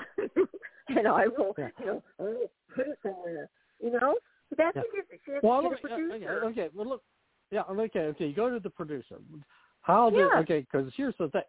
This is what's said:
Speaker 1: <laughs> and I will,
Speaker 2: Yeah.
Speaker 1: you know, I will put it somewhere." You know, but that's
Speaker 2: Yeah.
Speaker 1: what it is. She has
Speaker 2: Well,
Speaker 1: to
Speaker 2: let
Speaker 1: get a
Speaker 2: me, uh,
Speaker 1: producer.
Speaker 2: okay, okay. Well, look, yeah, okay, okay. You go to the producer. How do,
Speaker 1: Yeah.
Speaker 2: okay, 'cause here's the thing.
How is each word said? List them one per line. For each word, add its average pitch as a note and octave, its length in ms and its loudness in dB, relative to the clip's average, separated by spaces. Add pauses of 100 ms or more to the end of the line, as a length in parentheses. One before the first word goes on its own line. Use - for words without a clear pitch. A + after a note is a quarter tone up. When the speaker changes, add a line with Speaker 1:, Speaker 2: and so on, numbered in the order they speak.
(160)
Speaker 1:
<laughs> - 720 -4
and A#3 200 2
I - 180 4
will, A#3+ 320 0
Speaker 2:
Yeah. C3 120 -6 (100)
Speaker 1:
you - 60 -8
know, - 160 -4 (180)
I - 20 -12
will G#4+ 280 -4 (220)
put B3+ 140 -4
it - 160 -8
somewhere." F3 480 -8 (320)
You A#3 80 -2
know, B3 240 2 (340)
but C#4+ 100 -4
that's D#4+ 180 2
Speaker 2:
Yeah. - 60 -4
Speaker 1:
what A4+ 120 -6
it G4 200 -8
is. E3+ 120 -20
She - 60 -10
has F#3+ 100 -4
Speaker 2:
Well, A#3+ 200 4
Speaker 1:
to F4 60 0
Speaker 2:
let C4+ 140 -6
Speaker 1:
get G3 80 -10
a A#3 80 -8
Speaker 2:
me, D#4+ 60 -4
uh, E4 40 -6
Speaker 1:
producer. G#3 360 -6
Speaker 2:
okay, A3+ 180 -4
okay. D#3+ 100 -6
Well, G#3 140 -8
look, B3+ 160 -8 (480)
yeah, G3+ 180 -2
okay, G3+ 380 -4
okay. D3+ 220 -4
You C#3+ 40 -6
go G#3 160 0
to A#3+ 120 -4
the F#3 100 -8
producer. D3 460 -10 (680)
How A3+ 280 6
do, G#4+ 80 6
Speaker 1:
Yeah. C5+ 220 6
Speaker 2:
okay, D#3 240 2
'cause C3+ 320 -2
here's C#4 200 -2
the E3 140 -2
thing. F#3+ 180 0